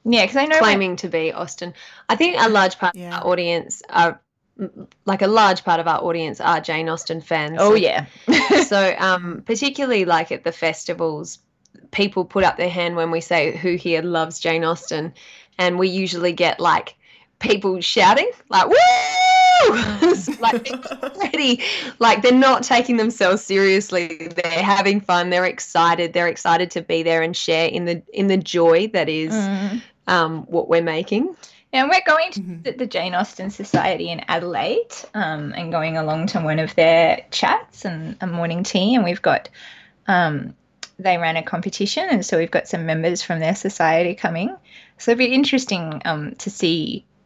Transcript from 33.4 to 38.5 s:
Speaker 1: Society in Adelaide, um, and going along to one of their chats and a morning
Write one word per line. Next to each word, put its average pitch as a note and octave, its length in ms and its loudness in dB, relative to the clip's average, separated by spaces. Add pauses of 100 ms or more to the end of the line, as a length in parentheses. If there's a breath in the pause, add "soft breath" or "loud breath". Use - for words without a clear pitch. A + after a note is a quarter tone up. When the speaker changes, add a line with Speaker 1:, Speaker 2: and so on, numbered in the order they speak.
Speaker 1:
Society E3+ 640 -2
in E3 160 -8
Adelaide, F3 640 -4 (220)
um, D#3 420 -6
and E3 140 -8
going D#3+ 260 -2
along D#3 300 -2
to F#3+ 120 -4
one D#3 200 -2
of D#3+ 160 -4
their E3 560 4
chats - 520 -2
and D#3+ 380 -8
a F#3+ 60 -6
morning E3+ 360 -4